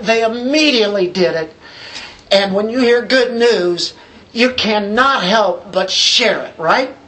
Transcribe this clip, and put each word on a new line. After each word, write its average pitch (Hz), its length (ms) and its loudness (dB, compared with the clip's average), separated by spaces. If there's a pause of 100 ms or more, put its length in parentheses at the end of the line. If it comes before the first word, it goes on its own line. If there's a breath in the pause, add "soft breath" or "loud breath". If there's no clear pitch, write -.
They 226 200 2
immediately 233 840 0
did 175 280 0
it. 160 180 -6 (760 loud breath)
And 196 240 2
when 214 160 0
you 247 100 -2
hear 240 240 4
good 240 280 0
news, 190 640 0 (400 loud breath)
you 240 160 2
cannot 220 760 0
help 190 480 0
but 185 180 -2
share - 520 0
it, - 160 -12
right? 190 360 0 (140)